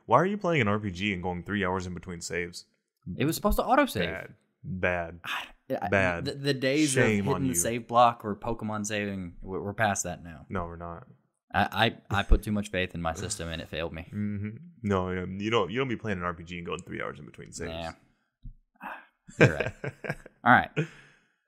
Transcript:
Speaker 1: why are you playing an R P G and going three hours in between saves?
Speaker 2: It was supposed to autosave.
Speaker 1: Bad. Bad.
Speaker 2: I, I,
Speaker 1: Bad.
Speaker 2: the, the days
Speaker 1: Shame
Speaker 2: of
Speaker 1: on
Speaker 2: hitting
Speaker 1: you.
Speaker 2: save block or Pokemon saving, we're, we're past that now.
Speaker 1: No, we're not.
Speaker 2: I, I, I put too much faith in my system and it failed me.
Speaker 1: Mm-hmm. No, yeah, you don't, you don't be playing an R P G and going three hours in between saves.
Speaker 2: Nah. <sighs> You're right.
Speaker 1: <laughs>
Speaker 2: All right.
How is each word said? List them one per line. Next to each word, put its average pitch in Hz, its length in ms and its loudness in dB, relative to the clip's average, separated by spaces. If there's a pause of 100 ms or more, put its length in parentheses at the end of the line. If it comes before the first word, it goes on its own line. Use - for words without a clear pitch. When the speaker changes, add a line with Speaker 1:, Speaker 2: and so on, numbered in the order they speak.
Speaker 1:
why 113 140 6
are 175 60 4
you 202 100 0
playing 170 260 2
an 104 60 4
R 104 120 2
P 104 100 -4
G 95 220 -2
and 90 100 -4
going 87 220 -4
three 98 200 0
hours 90 220 0
in 90 80 -8
between 85 260 -10
saves? 87 440 -6 (520)
Speaker 2:
It 120 100 0
was 156 100 0
supposed 208 220 2
to 233 40 2
autosave. 247 440 2
Speaker 1:
Bad. - 280 -8 (300)
Bad. 90 600 -2
Speaker 2:
I, - 580 -8
I, - 60 -2
Speaker 1:
Bad. 92 360 2
Speaker 2:
the, 139 80 -4
the 139 220 0
days 135 360 2
Speaker 1:
Shame 110 380 4
Speaker 2:
of 98 60 2
Speaker 1:
on 92 80 0
Speaker 2:
hitting 90 60 2
Speaker 1:
you. 87 60 0
Speaker 2:
save 117 320 0
block 120 380 6
or 104 100 -2
Pokemon 107 520 -4
saving, 101 560 -2
we're, 95 180 -4
we're 101 140 -4
past 104 300 0
that 82 200 -6
now. 82 240 -16
Speaker 1:
No, 92 160 -2
we're 85 120 -8
not. 85 300 -10 (480)
Speaker 2:
I, 101 400 2 (160)
I, 98 80 0
I 101 60 2
put 98 180 8
too - 80 -4
much 104 200 0
faith 92 240 0
in 85 80 -4
my 82 120 0
system 87 360 -6
and 80 120 -6
it - 60 -12
failed 80 240 -6
me. 82 200 -10
Speaker 1:
Mm-hmm. 104 360 -4 (340)
No, 95 280 2
yeah, 92 180 -2
you 101 220 -4
don't, 107 200 2
you 110 80 -2
don't 135 100 0
be 113 80 -2
playing 104 220 -4
an 87 60 -4
R 87 100 -2
P 87 80 -12
G 87 160 -10
and 85 80 -10
going 85 140 -4
three 87 200 -10
hours 69 200 -6
in 69 60 -16
between - 260 -18
saves. 82 180 -8
Speaker 2:
Nah. 82 220 -8 (1500)
<sighs> 151 80 8
You're 82 80 0
right. - 180 -4 (120)
Speaker 1:
<laughs> - 320 -8 (280)
Speaker 2:
All 117 80 8
right. 101 180 6 (760)